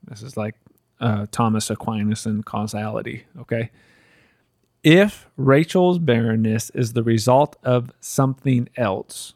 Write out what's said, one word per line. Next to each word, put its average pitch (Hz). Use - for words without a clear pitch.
This 110
is 131
like, 107
uh, 104
Thomas 110
Aquinas 107
and 107
causality, 107
okay? 117
If 185
Rachel's 165
barrenness 113
is 117
the 120
result 117
of 123
something 131
else -